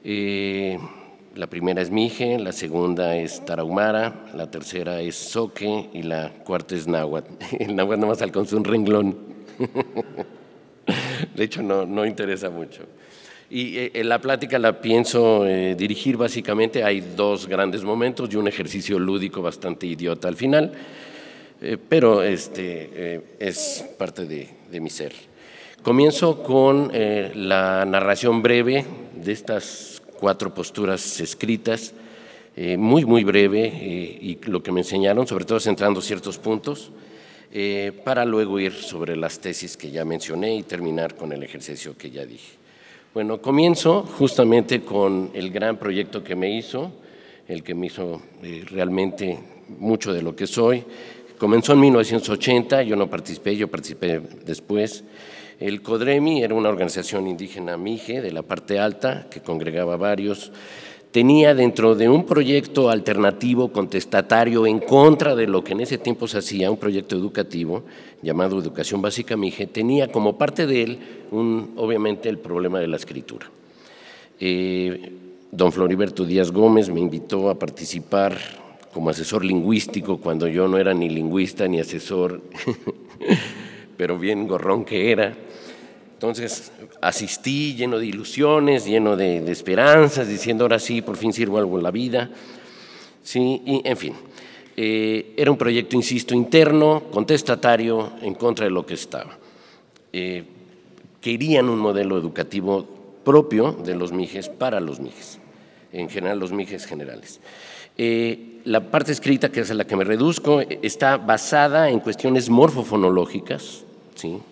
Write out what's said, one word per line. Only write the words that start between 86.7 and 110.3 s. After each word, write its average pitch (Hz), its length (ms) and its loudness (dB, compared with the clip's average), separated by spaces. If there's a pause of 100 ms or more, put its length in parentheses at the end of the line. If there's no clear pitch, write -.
asistí 135 720 -4
lleno 123 240 -2
de 113 80 -4
ilusiones, 135 800 2
lleno 104 320 4
de, 90 240 2
de 82 100 -4
esperanzas, 135 760 6
diciendo: 110 380 0
"Ahora 113 120 4
sí, 117 240 -4
por 104 160 -6
fin 110 160 -2
sirvo 107 240 -2
algo 95 200 0
en 87 60 -2
la 87 60 0
vida". 120 400 -4 (920)
Sí, 127 420 0
y, 135 180 0
en 120 140 0
fin, 65 160 -8 (640)
eh, 110 580 -2
era 143 140 4
un 139 80 4
proyecto, 120 380 0
insisto, 123 400 0
interno, 151 760 6
contestatario, 113 1000 2 (100)
en 98 140 -6
contra 110 300 0
de 95 60 0
lo 87 140 -2
que - 80 -10
estaba. - 420 -10 (800)
Eh, 90 300 -6 (760)
querían 127 480 4
un 113 100 2
modelo 101 400 2
educativo 90 680 -2 (360)
propio 139 480 6 (120)
de 90 120 -4
los 87 160 -4
mijes 92 360 -4
para 123 320 -4
los 73 200 -6
mijes, - 400 -14 (520)
en 87 160 -8
general 95 300 -4
los 92 140 -6
mijes 95 340 -8
generales. 67 540 -14 (580)
Eh, 117 680 -2
la 110 260 0
parte 156 200 2
escrita, 135 400 2
que 117 100 -2
es 101 100 -4
a - 20 -2
la 104 140 -2
que 104 80 -2
me 95 80 2
reduzco, 143 580 2